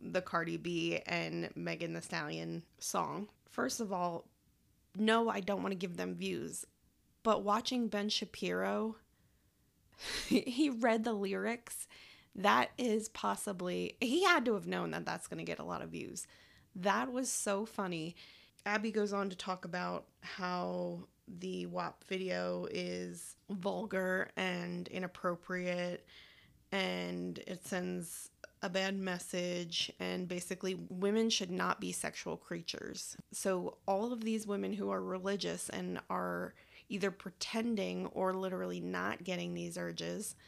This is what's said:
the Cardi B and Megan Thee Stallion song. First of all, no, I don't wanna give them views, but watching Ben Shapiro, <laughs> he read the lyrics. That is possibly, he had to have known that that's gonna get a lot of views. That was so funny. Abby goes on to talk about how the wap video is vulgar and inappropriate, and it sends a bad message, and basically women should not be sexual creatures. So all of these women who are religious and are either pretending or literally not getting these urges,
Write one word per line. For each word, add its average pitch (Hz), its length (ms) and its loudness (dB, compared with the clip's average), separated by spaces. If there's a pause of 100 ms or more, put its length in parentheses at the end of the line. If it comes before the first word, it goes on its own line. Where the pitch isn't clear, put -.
the 180 200 0
Cardi 165 360 0
B 170 480 0
and 170 500 -2
Megan 165 380 -4
Thee 165 80 -6
Stallion 165 640 -4 (160)
song. 175 480 -2 (220)
First 254 300 -2
of 214 120 -4
all, 175 340 0 (680)
no, 226 340 6
I 202 100 0
don't 196 240 0
wanna 196 120 0
give 175 220 -4
them 180 180 -2
views, 170 500 -4 (580)
but 208 200 6
watching 233 440 4
Ben 208 220 0
Shapiro, 196 840 0 (680)
<laughs> - 640 -8
he 254 420 6
read 226 340 4
the 233 100 2
lyrics. 202 720 -2 (480)
That 208 420 6
is 220 320 2
possibly, 180 920 -2
he 262 220 4
had 349 220 8
to 240 80 6
have 175 140 0
known 175 240 0
that 160 140 -4
that's 165 220 -4
gonna 165 160 -6
get 170 160 -4
a - 40 -8
lot - 180 -4
of 165 80 -8
views. - 360 -8 (500)
That 202 360 2
was 247 200 0
so 202 340 0
funny. 170 500 -2 (500)
Abby 214 260 2
goes 208 220 2
on 202 160 2
to 185 60 -4
talk 185 300 -4
about 180 400 -4 (160)
how 180 840 -2 (200)
the 180 400 -6
wap 175 380 -4
video 180 680 0
is 180 640 -4 (140)
vulgar 190 840 0
and 175 520 -2
inappropriate, 180 1160 -2 (680)
and 180 720 0
it 180 200 -8
sends 180 640 -4 (340)
a 202 60 -2
bad 190 280 2
message, 180 1040 0
and 180 280 -2
basically 180 480 -2 (140)
women 202 400 4
should 185 220 2
not 180 300 2
be 180 100 -2
sexual - 460 -4
creatures. - 800 -8 (160)
So 180 520 0
all 214 280 2
of 226 100 -2
these 220 240 0
women 196 260 0
who 196 160 0
are 190 120 0
religious 185 680 -2
and 180 300 -4 (100)
are 180 440 -2 (360)
either 196 220 0
pretending 190 960 -2
or 185 260 2
literally 185 460 -2
not 180 440 -2
getting 175 300 -2
these 175 240 -4
urges, 175 580 -4 (120)